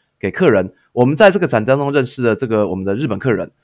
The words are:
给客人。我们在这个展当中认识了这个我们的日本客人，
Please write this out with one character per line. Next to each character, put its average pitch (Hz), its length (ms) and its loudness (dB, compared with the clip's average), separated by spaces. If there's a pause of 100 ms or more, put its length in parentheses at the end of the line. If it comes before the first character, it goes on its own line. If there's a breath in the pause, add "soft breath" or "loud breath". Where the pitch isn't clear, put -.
(200)
给 98 120 -6
客 180 160 0
人。 98 260 2 (200)
我 123 120 2
们 143 100 0
在 202 140 6
这 185 80 2
个 175 100 0
展 113 160 -2
当 131 140 2
中 143 160 -4
认 135 140 0
识 123 160 -8
了 110 120 0
这 - 120 -6
个 107 200 0
我 87 60 -6
们 92 100 -6
的 98 120 -2
日 143 100 -4
本 101 140 -6
客 127 120 -2
人， 95 200 -4 (120)